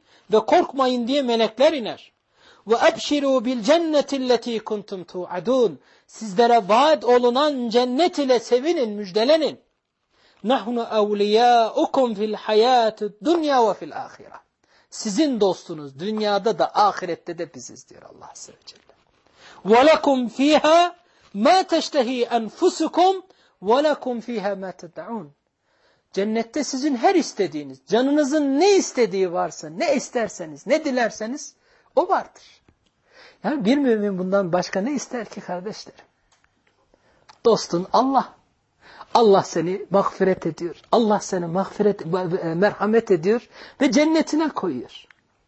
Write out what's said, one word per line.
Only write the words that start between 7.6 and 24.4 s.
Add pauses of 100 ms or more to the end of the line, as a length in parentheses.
cennet
ile
sevinin,
müjdelenin. (840)
"Nahnu
evliyâukum
fil
hayâtid (120)
dunya
ve
fil
âhire." (420)
Sizin
dostunuz
dünyada
da
ahirette
de
biziz
diyor
Allah
Azze
ve (100)
Celle. (840)
"Ve
lekum
fîhâ (380)
mâ
teştehî
enfusukum (400)
ve
lekum
fîhâ